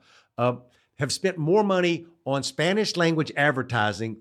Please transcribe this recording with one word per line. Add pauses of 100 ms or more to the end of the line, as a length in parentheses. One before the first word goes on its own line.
(380)
Uh, (420)
have
spent
more
money (200)
on
Spanish
language
advertising